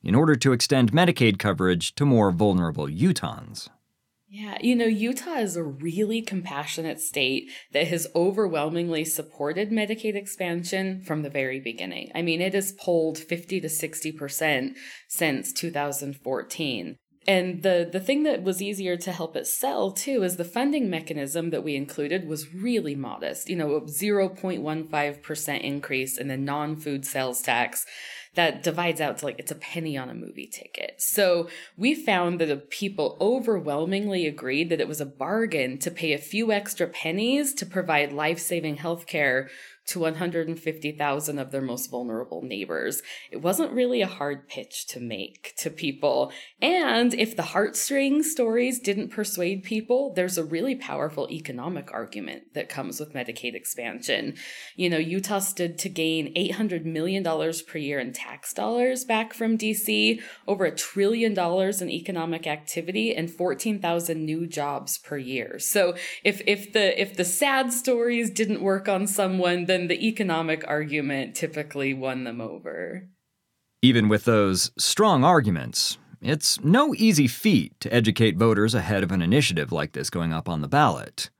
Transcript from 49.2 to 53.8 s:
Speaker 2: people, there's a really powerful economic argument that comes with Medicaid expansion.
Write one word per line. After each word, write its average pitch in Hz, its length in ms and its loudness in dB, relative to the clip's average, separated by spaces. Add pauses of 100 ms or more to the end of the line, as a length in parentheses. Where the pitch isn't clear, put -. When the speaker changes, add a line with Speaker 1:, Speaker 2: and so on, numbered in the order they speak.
Speaker 2:
people, 240 500 0
there's 180 240 0
a 165 80 0
really 170 300 -2
powerful 147 560 -4
economic 143 600 -8
argument - 600 -10
that - 160 -6
comes 131 320 -8
with 151 140 -10
Medicaid 120 400 -8
expansion. - 840 -6 (400)